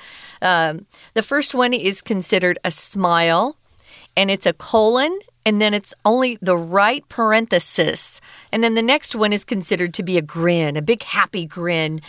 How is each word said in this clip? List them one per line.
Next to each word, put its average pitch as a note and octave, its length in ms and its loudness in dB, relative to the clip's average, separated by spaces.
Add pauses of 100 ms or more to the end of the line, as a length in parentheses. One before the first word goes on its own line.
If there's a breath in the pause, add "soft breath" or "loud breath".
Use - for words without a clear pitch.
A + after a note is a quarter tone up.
(420 loud breath)
Um, E3 440 0 (280 loud breath)
the A3 100 0
first C#4 300 -2
one B3 200 0
is F#3+ 280 -2
considered F3+ 640 0
a F3 80 -4
smile, E3+ 840 0 (580 loud breath)
and G3 160 2
it's G3 140 -2
a - 80 2
colon, B3+ 640 0 (260)
and G#3+ 160 2
then G#3+ 120 2
it's G#3 200 -4 (100)
only A#3+ 380 2
the F3+ 160 2
right G3 520 0
parenthesis. G#3+ 1080 0 (320 loud breath)
And A3+ 120 -2
then A3+ 100 2
the A3+ 80 0
next C4 340 0
one G#3+ 160 2
is G#3 140 -2
considered F3 480 -2
to F#3+ 100 -2
be F3 140 0
a E3 40 2
grin, E3 540 0
a D3+ 60 -4
big A3 220 0
happy F#3 420 -2
grin, D#3+ 640 -4